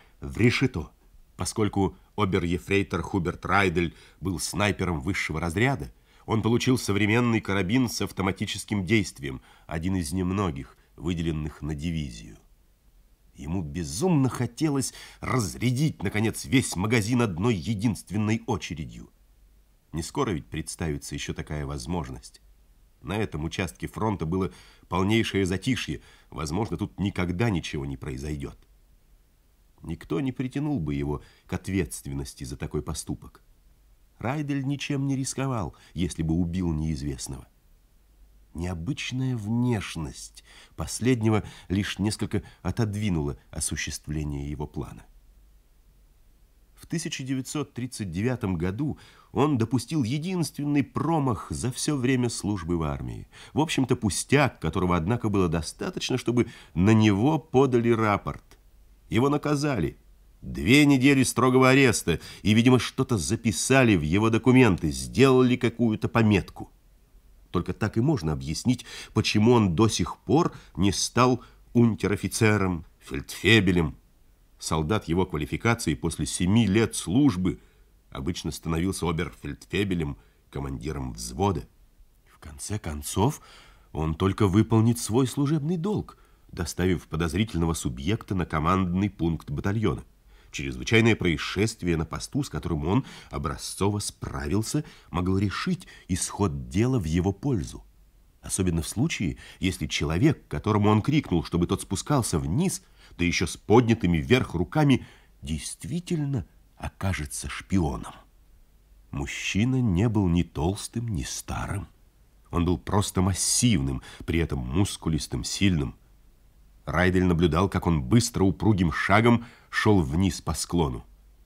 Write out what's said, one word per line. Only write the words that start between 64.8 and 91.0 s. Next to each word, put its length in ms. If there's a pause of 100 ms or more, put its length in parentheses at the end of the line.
сделали 640
какую-то 520
пометку. 640 (800)
Только 220
так 240
и 40
можно 320
объяснить, 520 (280)
почему 400
он 220
до 120
сих 300
пор 360 (220)
не 160
стал 520 (300)
унтер-офицером, 1120 (140)
фельдфебелем. 960 (640)
Солдат 480
его 180
квалификации 680
после 300
семи 420
лет 280
службы 640 (500)
обычно 420
становился 560
обер-фельдфебелем, 1080 (320)
командиром 640
взвода. 540 (580)
В 140
конце 400
концов, 640 (500)
он 240
только 320
выполнит 520
свой 280
служебный 500
долг, 400 (340)
доставив 560
подозрительного 640
субъекта 640
на 100
командный 640
пункт 400
батальона. 540 (460)
Чрезвычайное 640